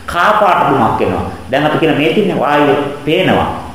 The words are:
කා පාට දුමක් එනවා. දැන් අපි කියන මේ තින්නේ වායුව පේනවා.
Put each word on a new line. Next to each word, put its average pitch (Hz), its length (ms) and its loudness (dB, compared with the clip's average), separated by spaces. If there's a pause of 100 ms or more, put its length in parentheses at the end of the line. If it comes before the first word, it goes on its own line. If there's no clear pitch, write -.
කා 185 300 0
පාට 196 340 2
දුමක් 131 340 0
එනවා. 92 240 -2 (200)
දැන් 143 200 0
අපි 151 120 0
කියන 147 200 2
මේ 151 160 0
තින්නේ 185 240 0
වායුව 143 400 2 (220)
පේනවා. 147 480 0 (280)